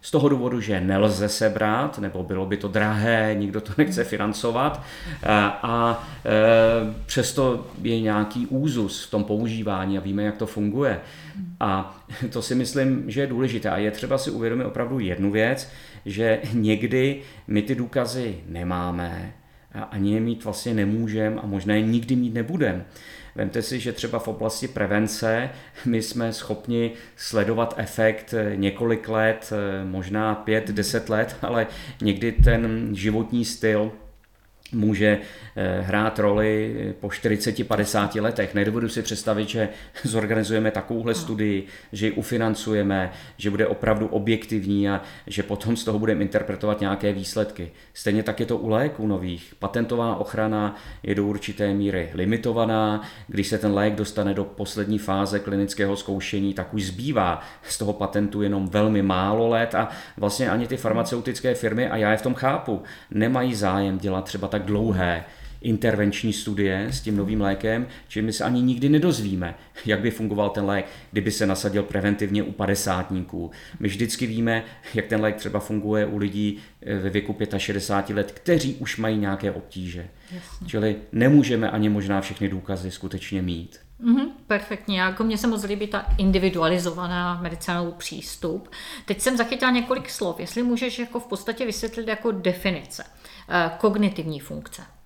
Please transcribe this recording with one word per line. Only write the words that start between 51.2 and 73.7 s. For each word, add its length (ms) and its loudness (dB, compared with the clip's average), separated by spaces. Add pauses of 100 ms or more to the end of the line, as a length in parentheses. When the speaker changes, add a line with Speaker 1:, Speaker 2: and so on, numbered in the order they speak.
Speaker 1:
určité 480 -2
míry 400 0
limitovaná. 880 2 (260)
Když 200 0
se 100 0
ten 160 2
lék 200 4
dostane 400 0
do 100 0
poslední 540 -4
fáze 400 0
klinického 580 0
zkoušení, 580 -2
tak 200 -6
už 100 -2
zbývá 560 0 (220)
z 160 -8
toho 140 -2
patentu 500 -2
jenom 260 0
velmi 340 4
málo 460 2
let 260 2
a 140 2 (280)
vlastně 340 0
ani 160 2
ty 100 -2
farmaceutické 760 0
firmy, 340 0
a 80 -2
já 140 4
je 60 4
v 60 -2
tom 120 0
chápu, 480 0 (280)
nemají 440 2
zájem 440 2
dělat 260 -2
třeba 240 -6
tak 120 0
dlouhé 640 2 (360)
intervenční 720 2
studie 580 0
s 100 -4
tím 160 0
novým 240 0
lékem, 460 0 (220)
čili 180 -2
my 60 -2
se 120 -4
ani 180 2
nikdy 260 2
nedozvíme, 640 2 (320)
jak 140 4
by 100 2
fungoval 400 0
ten 140 -2
lék, 220 0 (260)
kdyby 180 0
se 160 0
nasadil 360 0
preventivně 600 0
u 100 -4
padesátníků. 1000 -2 (300)